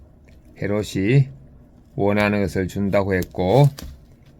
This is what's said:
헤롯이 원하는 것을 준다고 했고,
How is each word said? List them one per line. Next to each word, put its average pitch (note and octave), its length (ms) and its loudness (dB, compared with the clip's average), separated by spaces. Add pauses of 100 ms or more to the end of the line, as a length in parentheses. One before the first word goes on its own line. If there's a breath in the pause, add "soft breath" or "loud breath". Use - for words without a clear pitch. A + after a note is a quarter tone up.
(600)
헤롯이 G#2 680 0 (680)
원하는 G#2 460 0
것을 F#2+ 260 -2
준다고 G2 480 -2
했고, F#2 540 2 (720)